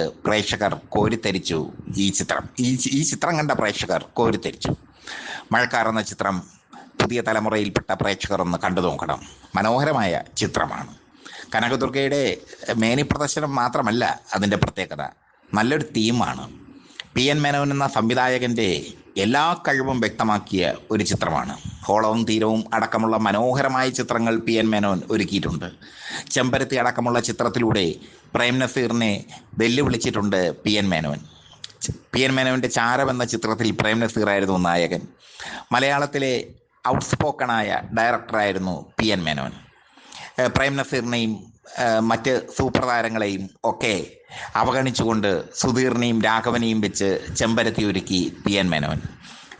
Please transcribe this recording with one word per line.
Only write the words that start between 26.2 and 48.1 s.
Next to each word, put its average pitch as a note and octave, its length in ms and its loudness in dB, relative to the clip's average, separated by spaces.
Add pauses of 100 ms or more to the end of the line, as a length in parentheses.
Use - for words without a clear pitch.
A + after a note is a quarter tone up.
ചെമ്പരത്തി C3 420 0
അടക്കമുള്ള A#2+ 420 2 (100)
ചിത്രത്തിലൂടെ A2+ 560 2 (500)
പ്രേം A#2+ 240 2
നസീറിനെ A#2 520 0 (480)
വെല്ലുവിളിച്ചിട്ടുണ്ട് A#2 800 2 (240)
പി G#2 160 2
എൻ G2+ 120 2
മേനോൻ. D#2 260 -2 (920)
പി B2 140 2
എൻ C3 100 2
മേനോൻ്റെ B2+ 400 0
ചാരം B2+ 340 2
എന്ന B2 220 -2
ചിത്രത്തിൽ A2 380 0 (100)
പ്രേം A2 240 2
നസീറായിരുന്നു G2+ 540 2 (100)
നായകൻ. E2+ 340 2 (720)
മലയാളത്തിലെ C#3 600 2 (520)
ഔട്ട്സ്പോക്കണായ B2+ 840 0 (280)
ഡയറക്ടറായിരുന്നു G#2 800 0 (220)
പി A2 160 2
എൻ F#2 120 0
മേനോൻ. C2+ 260 -4 (880)
ഏഹ്, B2 160 2
പ്രേം C#3 200 2
നസീറിനെയും, A#2+ 560 -2 (460)
ഏഹ്, A2+ 320 2
മറ്റ് A#2 220 0 (240)
സൂപ്പർ B2+ 340 0
താരങ്ങളെയും A2 520 0 (220)
ഒക്കെ A2+ 300 0 (640)
അവഗണിച്ചുകൊണ്ട് A#2 680 2 (320)
സുധീറിനെയും A#2+ 640 2
രാഘവനെയും A2+ 540 2
വെച്ച് G2+ 280 0 (280)
ചെമ്പരത്തി A2+ 480 0
ഒരുക്കി F#2+ 360 0 (220)